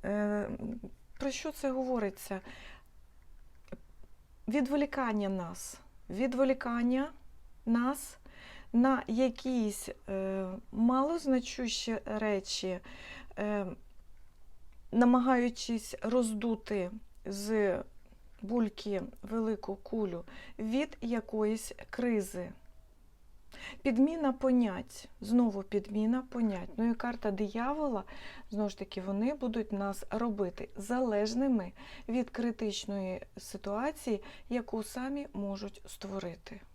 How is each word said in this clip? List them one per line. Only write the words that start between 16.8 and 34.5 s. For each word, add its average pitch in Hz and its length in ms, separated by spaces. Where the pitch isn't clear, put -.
з 202 520
бульки 208 580
велику 220 540
кулю 190 480
від 254 420
якоїсь 220 720
кризи. 196 600
Підміна 277 520
понять, 247 760
знову 214 420
підміна 214 580
понять. 214 560
Ну 233 140
і - 20
карта 226 380
диявола, 233 720
знову 208 180
ж - 80
таки, 190 240
вони 202 320
будуть 240 380
нас 196 380
робити 208 680
залежними 226 960
від 240 220
критичної 202 920
ситуації, 214 840
яку 233 340